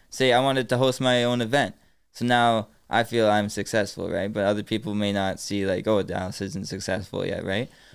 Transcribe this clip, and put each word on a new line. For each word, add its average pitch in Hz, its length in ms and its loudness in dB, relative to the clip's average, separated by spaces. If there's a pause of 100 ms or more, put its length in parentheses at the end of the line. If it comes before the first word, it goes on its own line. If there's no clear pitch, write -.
(100)
say 131 220 2
I 123 80 6
wanted 135 300 0
to 127 80 2
host 131 220 2
my 123 240 2
own 120 160 0
event. 117 340 0 (380)
So - 140 -6
now 117 420 4 (220)
I 113 140 2
feel 110 260 2
I'm 104 180 2
successful, 98 600 -4
right? 92 220 -2
But 107 120 0
other 104 200 2
people 104 300 -4
may 104 180 0
not 95 280 -2
see, 101 240 -2
like, 95 220 -2
"Oh, 107 160 2
Dallas 92 380 -6
isn't 98 260 -8
successful 95 580 -6
yet," 90 200 -6
right? 101 260 -4 (240)